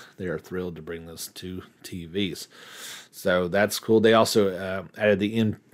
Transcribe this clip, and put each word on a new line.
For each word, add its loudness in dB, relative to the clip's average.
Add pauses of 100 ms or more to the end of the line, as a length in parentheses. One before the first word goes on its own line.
(180)
They -8
are -4
thrilled -8
to -14
bring -12
this -14
to -14 (180)
T -12
Vs. -6 (640)
So 0
that's 0
cool. 4
They 6
also, 4
uh, -6 (120)
added 4
the 0
M, 0 (140)